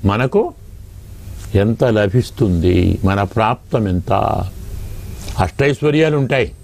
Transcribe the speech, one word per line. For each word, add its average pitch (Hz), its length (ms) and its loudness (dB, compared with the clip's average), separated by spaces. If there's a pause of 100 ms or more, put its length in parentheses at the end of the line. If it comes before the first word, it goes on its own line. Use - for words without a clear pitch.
మనకు 127 480 2 (1000)
ఎంత 110 280 2
లభిస్తుంది, 92 1200 2
మన 98 200 2
ప్రాప్తం 110 640 0
ఎంత. 92 240 0 (1300)
అష్టైశ్వర్యాలు 147 800 2
ఉంటాయి. 135 340 0 (120)